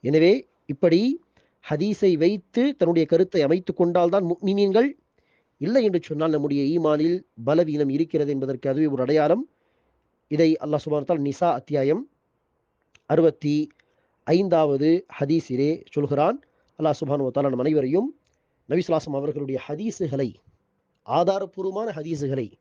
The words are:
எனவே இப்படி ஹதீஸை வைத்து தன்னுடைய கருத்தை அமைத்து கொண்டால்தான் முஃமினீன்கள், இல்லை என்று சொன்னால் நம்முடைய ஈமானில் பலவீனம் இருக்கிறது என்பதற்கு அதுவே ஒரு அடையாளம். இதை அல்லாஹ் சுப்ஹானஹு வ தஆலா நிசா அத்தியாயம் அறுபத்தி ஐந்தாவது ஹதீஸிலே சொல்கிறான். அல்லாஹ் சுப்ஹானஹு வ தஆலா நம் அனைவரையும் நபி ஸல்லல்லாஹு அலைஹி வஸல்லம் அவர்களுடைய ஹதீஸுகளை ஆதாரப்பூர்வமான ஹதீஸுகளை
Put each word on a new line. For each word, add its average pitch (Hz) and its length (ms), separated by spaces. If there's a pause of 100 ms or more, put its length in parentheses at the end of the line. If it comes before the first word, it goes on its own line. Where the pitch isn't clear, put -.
எனவே 165 480 (180)
இப்படி 190 560 (480)
ஹதீஸை 185 460
வைத்து 214 600
தன்னுடைய 165 320
கருத்தை 180 340
அமைத்து 165 320
கொண்டால்தான் 175 500
முஃமினீன்கள், 202 680 (680)
இல்லை 220 260
என்று 180 180
சொன்னால் 160 280
நம்முடைய 143 500
ஈமானில் 156 400 (240)
பலவீனம் 151 440
இருக்கிறது 147 440
என்பதற்கு 135 360
அதுவே 143 180
ஒரு 135 160
அடையாளம். 156 460 (800)
இதை 156 320
அல்லாஹ் 151 240
சுப்ஹானஹு 156 60
வ 147 160
தஆலா 143 240
நிசா 165 220
அத்தியாயம் 147 560 (1000)
அறுபத்தி 151 640 (540)
ஐந்தாவது 160 840 (120)
ஹதீஸிலே 143 720
சொல்கிறான். 147 520 (360)
அல்லாஹ் 156 160 (120)
சுப்ஹானஹு 139 200
வ 127 80
தஆலா 143 140
நம் 127 100
அனைவரையும் 151 600 (480)
நபி 170 200
ஸல்லல்லாஹு 175 80
அலைஹி 156 100
வஸல்லம் 147 120
அவர்களுடைய 143 520
ஹதீஸுகளை 147 680 (720)
ஆதாரப்பூர்வமான 190 840
ஹதீஸுகளை 143 720